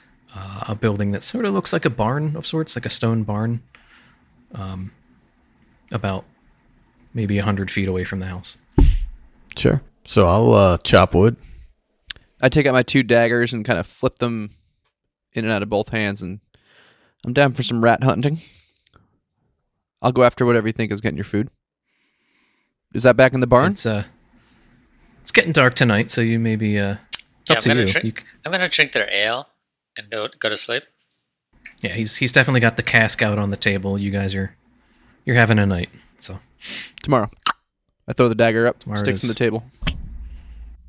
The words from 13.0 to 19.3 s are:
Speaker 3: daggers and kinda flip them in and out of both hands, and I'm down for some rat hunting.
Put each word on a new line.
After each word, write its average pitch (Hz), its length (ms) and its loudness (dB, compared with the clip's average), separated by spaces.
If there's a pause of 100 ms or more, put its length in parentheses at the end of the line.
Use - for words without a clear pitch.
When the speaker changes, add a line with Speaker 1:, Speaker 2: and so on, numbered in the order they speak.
Speaker 3:
daggers 117 520 2
and 110 120 -6
kinda 95 180 -2
flip - 360 -4
them 113 320 -6 (840)
in 117 120 -4
and 113 80 -2
out 101 100 -2
of 104 60 -6
both 104 200 -2
hands, 104 320 -4
and 95 180 -10 (840)
I'm 120 80 -4
down 139 200 2
for 127 100 -4
some 117 200 0
rat 117 200 4
hunting. 131 360 2 (1600)